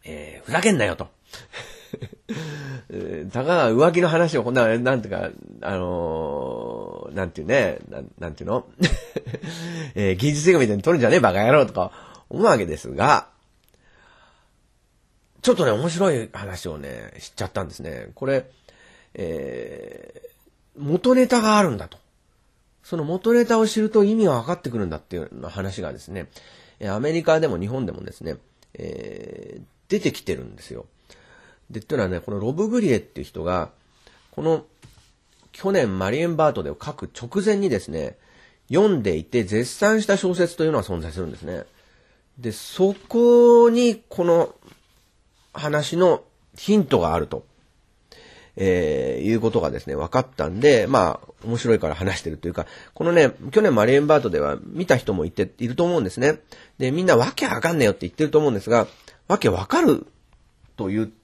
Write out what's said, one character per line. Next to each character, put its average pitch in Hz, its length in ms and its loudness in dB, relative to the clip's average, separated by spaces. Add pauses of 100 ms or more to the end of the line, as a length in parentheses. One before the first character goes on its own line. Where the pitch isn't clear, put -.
え 76 380 -16
ー、 - 40 -20
ふ 110 60 -10
ざ 165 80 0
け 220 100 2
ん 180 80 2
な 110 80 0
よ、 87 100 -4
と。 - 120 -12 (840)
<laughs> 147 960 -14
え 90 380 -10
ー、 - 20 -14
た 120 140 -6
か 156 260 2
が - 20 2
浮 151 200 4
気 170 80 2
の 175 80 2
話 160 300 2
を 113 40 -2
こ 120 80 -4
ん 127 40 -2
な、 113 240 4
な 127 180 0
ん 117 60 -4
て 107 60 -10
い - 20 -8
う 95 40 -4
か、 90 160 -4 (320)
あ 95 140 -4
の 69 1400 -6
ー、 - 20 -16
な 92 120 -4
ん 82 40 -8
て - 120 -12
い - 20 -8
う - 20 -10
ね、 110 320 0 (100)
な 50 120 -12
ん、 65 180 -18
な 85 120 -8
ん 78 40 -12
て - 100 -16
い - 20 -10
う - 40 -6
の？ 120 160 -4 (640)
<laughs> 165 640 -12
え 98 180 0
ー、 - 40 0
技 143 180 0
術 151 240 2
み 131 80 4
た 104 60 0
い 104 40 0
に 98 60 -4
撮 165 100 2
る 175 60 2
ん - 20 2
じ 120 60 4
ゃ 110 40 4
ね 156 60 4
え、 175 40 6
バ 107 120 4
カ 101 120 0
野 120 80 4
郎 143 140 6
と 98 60 -10
か 92 200 -4 (360)
思 147 120 -6
う 208 40 2
わ 190 120 6
け 101 100 -2
で 78 100 -6
す 64 180 -14
が、 117 340 2 (2250)
ち - 80 2
ょ - 20 6
っ 202 40 4
と 175 80 0
ね、 127 60 2
面 117 180 -2
白 170 260 0
い 113 180 -4
話 95 360 -12
を 78 100 -10
ね、 62 400 -14
知 - 120 -20
っ - 60 -20
ち - 60 -8
ゃ - 40 -4
っ - 40 -10
た 101 120 -6
ん 82 60 -10
で - 60 -18
す - 60 -18
ね。 65 340 -12
こ 135 120 -8
れ、 135 240 -2 (640)
え 65 1120 -12
ー、 - 20 -20 (500)
元 170 360 2
ネ 254 120 6
タ 247 140 2
が 214 180 4
あ 208 40 6
る 175 80 2
ん 113 60 -4
だ 82 120 -12
と。 - 100 -20 (840)
そ - 140 -8
の 160 80 -4
元 185 280 0
ネ 240 120 6
タ 233 140 2
を 220 80 4
知 220 140 -2
る 214 100 0
と 214 140 6
意 208 100 2
味 220 120 4
が 131 140 2
分 113 60 -8
か 160 80 -4
っ - 60 -14
て 135 100 -8
く 117 80 -4
る 98 80 -2
ん 85 40 -4
だ 78 60 -8
っ 76 40 -10
て - 160 -12
い - 40 -6
う 67 280 -12
話 95 340 -8
が 76 100 -8
で 62 60 -14
す - 100 -20
ね、 90 200 -12 (500)
え 104 100 -8
ー、 95 60 -4
ア 107 40 -4
メ 147 140 -2
リ 165 100 -2
カ 160 180 4
で 156 80 0
も 95 100 -4
日 92 80 -6
本 123 200 -6
で 87 60 -6
も - 100 -14
で - 100 -14
す - 100 -20
ね、 78 140 -8 (380)
え - 840 -14
ー、 - 40 -20 (260)
出 202 120 0
て 160 120 0
き - 80 -12
て 90 140 -4
る 64 100 -12
ん 52 120 -18
で - 60 -20
す - 100 -18
よ。 58 140 -16 (840)
で、 113 100 -10
と - 140 -8
い - 20 0
う - 20 0
の 107 60 0
は 92 60 -2
ね、 87 100 -4
こ - 120 -10
の 101 80 -4
ロ 110 120 -4
ブ・ 196 160 -2
グ 240 120 0
リ 190 100 2
エ 117 60 4
っ 95 40 0
て - 200 -16
い - 40 -8
う - 20 -18
人 85 180 -10
が、 87 260 -2 (640)
こ 143 100 -10
の 160 220 0 (880)
去 196 200 -4
年 117 260 2
マ 95 120 0
リ 127 80 -2
エ 165 60 -2
ン 170 120 -2
バ 151 140 4
ー - 20 -6
ト 101 100 -6
デ 71 80 -6
ー - 20 -8
を - 100 -12
書 147 120 -10
く - 200 -14
直 185 300 -6
前 208 120 2
に 196 120 0
で 107 120 0
す - 80 -16
ね、 73 280 -8 (520)
読 190 200 4
ん 160 140 2
で 95 140 0
い 82 80 -6
て 120 200 0
絶 107 260 -2
賛 220 300 2
し 214 60 -4
た 196 100 4
小 185 180 0
説 170 220 0
と 160 80 0
い 160 40 2
う - 20 0
の 147 80 0
は 98 60 -2
存 87 160 -6
在 78 120 -10
す 87 80 -8
る 87 60 -6
ん 73 60 -10
で - 40 -14
す - 60 -20
ね。 80 220 -10 (720)
で、 117 140 -8
そ - 420 -2 (140)
こ 240 600 8
に 233 400 2
こ 185 160 -4
の 170 300 2 (960)
話 151 440 -4
の 175 260 4 (340)
ヒ 208 200 2
ン 196 80 4
ト 127 160 2
が 82 140 0
あ 85 40 2
る 78 80 -2
と、 - 180 -8 (1120)
え 76 640 0
ー、 76 40 -6
い 107 100 2
う 113 60 0
こ 113 100 0
と 110 100 0
が 78 100 -2
で - 100 -8
す - 60 -16
ね、 69 100 -6
分 76 120 -6
か 127 120 0
っ 127 60 -2 (100)
た - 120 -2
ん 92 120 -6
で、 123 260 6
ま 101 360 2
あ、 - 60 -20 (160)
面 117 140 -4
白 117 160 2
い 104 40 2
か 82 100 -2
ら 78 60 -2
話 92 260 -4
し - 20 -18
て 80 80 -8
る 78 60 -10
と 85 120 -8
い - 20 -4
う 87 40 -8
か、 - 120 -6 (280)
こ 160 100 -6
の 170 80 2
ね、 156 200 6 (180)
去 208 100 4
年 190 140 4
マ 107 120 4
リ 127 80 4
エ 143 40 8
ン 147 80 2
バ 151 120 6
ー 139 40 0
ト 113 80 -2
で 78 100 0
は 73 220 -2
見 - 240 -8
た - 100 4
人 110 180 -2
も 82 100 -2
い 90 60 -6
て、 95 280 -4
い 120 80 -6
る 120 80 -6
と 170 100 0
思 175 140 0
う - 20 2
ん 113 40 -2
で 92 60 -4
す - 100 -8
ね。 151 200 2 (380)
で、 127 140 -2
み 165 100 -2
ん 185 40 0
な 160 100 6
わ 117 180 2
け - 120 -2
わ 123 140 -4
か 165 120 0
ん 165 60 0
ね 131 60 4
え - 20 6
よ 101 60 4
っ - 20 0
て - 120 -10
言 90 40 -6
っ - 20 -20
て 156 120 -2
る 147 60 -2
と 151 80 6
思 151 100 4
う - 20 2
ん 117 40 -2
で 98 60 -2
す 110 100 -6
が、 113 160 4 (400)
わ 202 120 2
け 135 100 2
わ 92 180 -2
か 339 160 2
る 226 240 2 (720)
と 98 140 -4
い 107 120 -2
う 110 100 -6 (120)